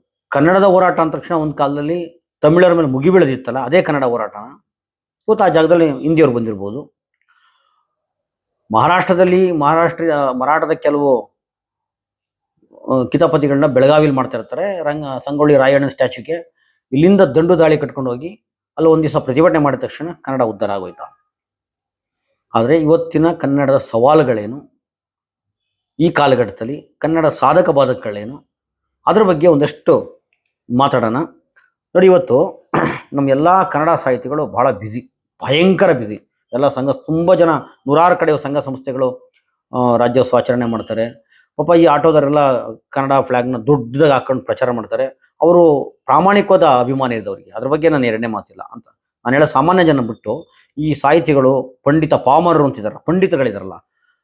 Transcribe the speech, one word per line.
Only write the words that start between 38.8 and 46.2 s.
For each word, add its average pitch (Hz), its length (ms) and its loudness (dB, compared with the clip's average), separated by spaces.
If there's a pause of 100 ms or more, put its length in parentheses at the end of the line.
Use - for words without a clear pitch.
ಆ, 123 240 2
ರಾಜ್ಯೋತ್ಸವ 123 400 2
ಆಚರಣೆ 120 280 -2
ಮಾಡ್ತಾರೆ. 113 600 -8 (320)
ಪಾಪ 160 180 0
ಈ 165 100 6
ಆಟೋದವರೆಲ್ಲ 143 880 0
ಕನ್ನಡ 135 380 -4
ಫ್ಲಾಗ್ನ 127 440 -2
ದೊಡ್ಡದಾಗಿ 135 560 0
ಹಾಕೊಂಡು 127 300 -2
ಪ್ರಚಾರ 123 280 -4
ಮಾಡ್ತಾರೆ. 117 600 -8 (100)
ಅವರು 165 440 4 (200)
ಪ್ರಾಮಾಣಿಕವಾದ 185 580 2